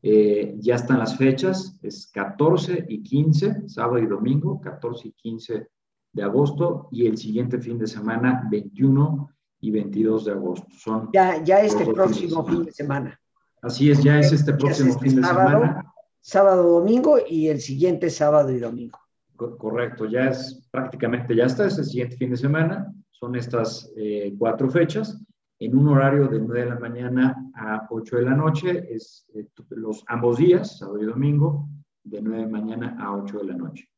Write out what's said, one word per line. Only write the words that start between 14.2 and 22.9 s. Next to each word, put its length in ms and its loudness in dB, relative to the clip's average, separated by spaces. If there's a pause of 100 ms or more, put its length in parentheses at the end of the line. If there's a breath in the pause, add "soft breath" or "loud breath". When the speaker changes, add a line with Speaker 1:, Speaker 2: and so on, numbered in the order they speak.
Speaker 1:
es 120 6
este 200 2
Speaker 2:
Ya 40 2
es 60 2
Speaker 1:
próximo 280 4
Speaker 2:
este 140 -2
Speaker 1:
fin 120 4
de 60 4
Speaker 2:
sábado, 280 4
Speaker 1:
semana. 420 2 (280)
Speaker 2:
sábado, 420 6 (160)
domingo 380 4 (120)
y 200 0
el 120 0
siguiente 480 0
sábado 440 4
y 80 -2
domingo. 380 -10 (360)
Speaker 1:
Co-, 240 -10
correcto, 460 -6
ya 240 0
es 420 -8
prácticamente, 640 -4
ya 120 4
está, 200 0
es 100 -2
el 80 -4
siguiente 320 -6
fin 140 -4
de 60 -4
semana. 560 -2 (180)